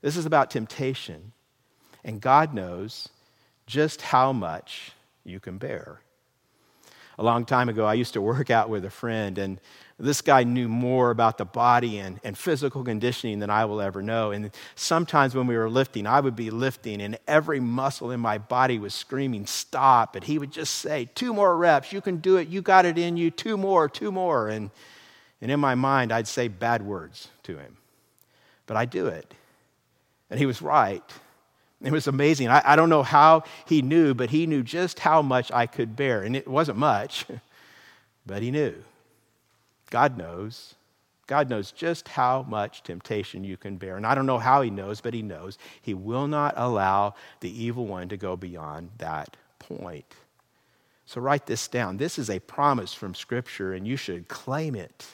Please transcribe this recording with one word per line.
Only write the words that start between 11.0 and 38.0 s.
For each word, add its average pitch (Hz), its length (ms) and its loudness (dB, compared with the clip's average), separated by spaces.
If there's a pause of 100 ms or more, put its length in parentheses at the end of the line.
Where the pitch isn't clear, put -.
about 113 260 2
the 107 60 -4
body 120 540 2
and, 95 260 -10
and 101 140 -8
physical 139 440 -2
conditioning 117 580 -2
than 104 100 -4
I 110 160 4
will 104 160 -4
ever 98 200 -6
know. 110 300 -2
And 104 200 -6 (240)
sometimes 151 600 2
when 127 100 0
we 120 120 0
were 113 120 0
lifting, 117 380 0
I 135 140 4
would 127 160 -2
be 113 120 -6
lifting, 113 520 -4
and 104 260 -8
every 151 320 2
muscle 123 520 -4
in 123 100 -6
my 110 160 0
body 123 420 0
was 101 160 -8
screaming, 131 500 -6
"Stop." 127 680 2
And 95 80 -10
he 147 160 -2
would 139 120 -8
just 156 240 -6
say, 139 380 -6
"Two 247 200 -6
more 196 240 4
reps, 160 340 4
you 196 80 -6
can 185 200 -4
do 185 180 4
it, 165 100 0
you 185 140 -6
got 185 240 8
it 170 120 0
in 170 200 0
you, 170 120 2
two 214 280 -4
more, 190 320 4
two 208 240 -6
more." 165 340 0
And, 107 240 -6 (680)
and 117 100 -4
in 143 80 0
my 135 160 2
mind, 127 380 0
I'd 113 160 -2
say 120 180 -4
bad 113 360 -2
words 95 440 -12 (160)
to 85 140 -12
him. 65 180 -20 (880)
But 110 120 -4
I'd 120 120 0
do 92 180 -2
it. 82 260 -8 (960)
And 117 100 -6
he 143 60 4
was 127 160 -2
right. 135 420 2 (760)
It 135 100 -2
was 151 160 0
amazing. 139 420 2
I, 143 160 10
I 143 100 8
don't 165 140 6
know 151 140 6
how 156 400 8 (220)
he 156 160 4
knew, 147 320 4
but 120 160 0
he 156 160 2
knew 147 180 0
just 170 360 -4
how 160 220 6
much 131 300 0
I 120 140 2
could 113 300 -4
bear. 123 280 0
And 117 120 -4
it 139 120 -6
wasn't 135 300 0
much, 123 480 0 (500)
<laughs> - 500 -20